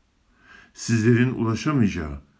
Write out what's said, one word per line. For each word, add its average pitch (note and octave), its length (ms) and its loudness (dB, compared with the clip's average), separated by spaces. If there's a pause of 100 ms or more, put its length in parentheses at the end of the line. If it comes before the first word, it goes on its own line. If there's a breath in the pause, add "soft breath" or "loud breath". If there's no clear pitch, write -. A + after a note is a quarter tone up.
(720 soft breath)
Sizlerin A#2 600 2
ulaşamayacağı, G#2 880 -2 (180 soft breath)